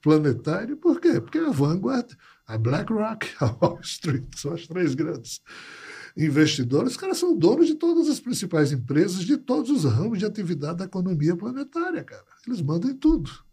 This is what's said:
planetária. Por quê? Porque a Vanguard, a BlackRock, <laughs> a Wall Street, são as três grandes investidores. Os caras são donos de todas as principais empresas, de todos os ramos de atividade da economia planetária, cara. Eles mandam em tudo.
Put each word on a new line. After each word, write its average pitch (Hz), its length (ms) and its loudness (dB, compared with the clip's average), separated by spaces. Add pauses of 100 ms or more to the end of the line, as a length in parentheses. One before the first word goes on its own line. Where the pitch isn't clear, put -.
planetária. 156 760 2
Por - 240 2
quê? 294 200 4
Porque - 180 -4
a 320 120 0
Vanguard, 196 560 0 (400)
a 110 100 -8
BlackRock, 208 760 -2
<laughs> - 60 -8
a - 60 2
Wall - 360 0
Street, - 440 -6 (100)
são - 180 -6
as - 140 -10
três 160 260 0
grandes 127 460 -6 (760)
investidores. 151 760 2
Os - 40 -10
caras 381 220 -4
são 349 180 2
donos 254 300 6
de 302 80 2
todas 330 340 2
as 285 120 0
principais 165 520 0
empresas, 165 520 0
de 262 120 2
todos 247 340 -2
os 240 140 2
ramos 165 360 2
de 214 40 0
atividade 170 540 -4
da 190 60 -6
economia 180 520 0
planetária, 277 680 -6
cara. - 200 -20 (220)
Eles 233 160 -4
mandam 170 280 0
em 269 40 -4
tudo. 294 360 2 (220)